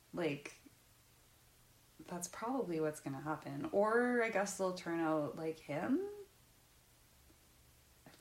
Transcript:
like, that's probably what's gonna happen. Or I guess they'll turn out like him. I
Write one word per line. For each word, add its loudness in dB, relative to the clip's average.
like, -4
that's -4
probably -2
what's 0
gonna -6
happen. -4
Or 4
I 2
guess 0
they'll 2
turn -2
out 2
like -4
him. 0
I -20